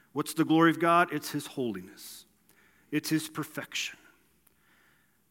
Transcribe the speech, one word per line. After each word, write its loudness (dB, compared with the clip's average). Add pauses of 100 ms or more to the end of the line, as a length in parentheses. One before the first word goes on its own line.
(120)
What's -6
the 2
glory 6
of -2
God? 4
It's -6
His -6
holiness. -8 (640)
It's -4
His -2
perfection. -10 (1300)